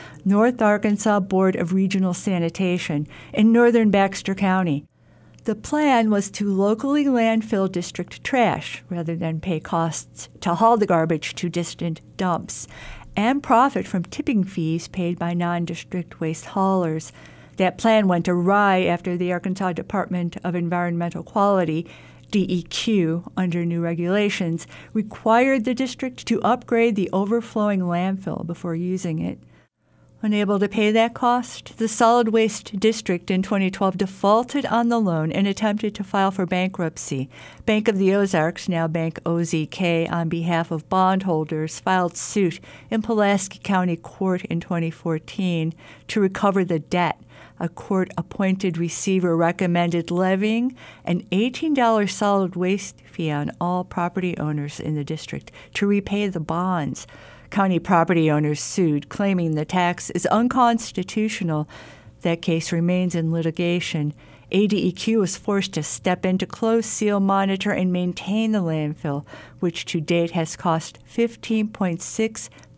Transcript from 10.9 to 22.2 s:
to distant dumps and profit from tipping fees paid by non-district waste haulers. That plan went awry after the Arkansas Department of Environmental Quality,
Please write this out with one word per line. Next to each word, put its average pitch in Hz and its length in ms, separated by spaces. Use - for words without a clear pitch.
to 175 140
distant 170 520
dumps 180 500
and 247 260
profit 240 460
from 180 160
tipping 233 400
fees 165 440
paid 175 300
by 175 160
non-district 175 840
waste 160 260
haulers. 185 640
That 180 220
plan 220 280
went 175 200
awry 185 560
after 175 340
the 180 160
Arkansas 185 400
Department 175 720
of 165 100
Environmental 175 720
Quality, 185 640